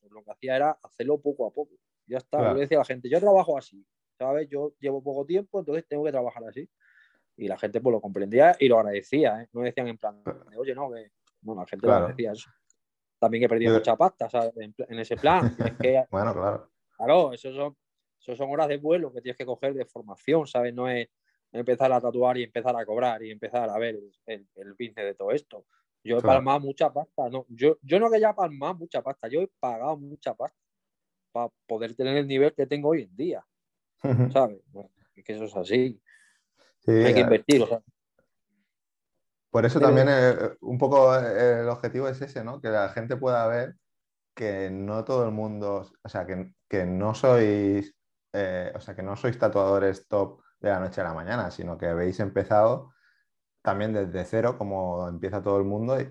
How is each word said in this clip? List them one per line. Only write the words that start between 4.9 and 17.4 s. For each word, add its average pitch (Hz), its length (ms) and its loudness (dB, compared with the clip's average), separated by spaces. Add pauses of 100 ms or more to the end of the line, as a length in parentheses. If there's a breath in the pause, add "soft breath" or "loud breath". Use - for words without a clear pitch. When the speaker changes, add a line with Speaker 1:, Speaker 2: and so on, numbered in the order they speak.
Speaker 1:
poco 139 240 -6
tiempo, 196 320 -4
entonces 160 300 -4
tengo 147 160 -4
que 151 80 -2
trabajar 123 360 -6
así". 135 200 -14 (680 soft breath)
Y 104 120 -8
la 92 100 -4
gente, 110 220 -2
pues, 123 120 4
lo 110 80 0
comprendía 104 580 4
y 139 100 4
lo 117 100 6
agradecía, 110 640 0
¿eh? 117 100 -20
No 120 100 -6
decían 123 260 -4
en 113 100 -10
plan, 104 260 -10
Speaker 2:
Claro. - 200 -12 (140)
Speaker 1:
"Oye, 131 160 -6
no, 135 180 -8
que", 113 180 -16 (320)
no, 107 120 -10
la 90 120 -10
gente 101 200 -6
Speaker 2:
Claro. 107 120 6
Speaker 1:
lo 87 60 0
agradecía 117 280 -6
eso. - 180 -14 (720)
También 113 240 2
he 120 40 2
perdido 113 240 4
Speaker 2:
Yo 110 60 6
Speaker 1:
mucha 113 180 2
pasta, 165 340 0
¿sabes? 117 280 -2
En 107 160 -14
pl-, - 160 -10
en 113 100 -8
ese 113 180 -6
plan. 151 400 4
Speaker 2:
<laughs> - 40 -4
Speaker 1:
Es 113 180 -2
que 131 300 2
Speaker 2:
Bueno, 190 240 -2
claro. 98 360 -4 (260)
Speaker 1:
claro, 143 360 2
eso 131 200 -12